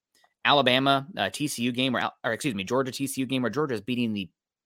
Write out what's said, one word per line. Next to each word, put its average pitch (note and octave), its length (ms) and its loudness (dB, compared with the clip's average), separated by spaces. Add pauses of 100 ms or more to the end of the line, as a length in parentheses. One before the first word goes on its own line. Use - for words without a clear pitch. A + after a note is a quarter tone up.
(460)
Alabama, C3+ 680 4
uh, G2 140 0
T D3 180 -4
C A#2+ 160 -6
U B2 80 0
game B2+ 220 -2
where F#2+ 80 0
Al-, A2+ 220 -4
or A#2+ 100 0
excuse A2 220 -4
me, G2 80 -4
Georgia B2+ 280 0
T C3+ 140 -6
C C3 160 -6
U B2+ 60 -2
game C3 160 -2
where A2+ 80 0
Georgia C3+ 240 -2
is G2+ 60 -6
beating A#2+ 320 -2
the G2 160 -4 (360)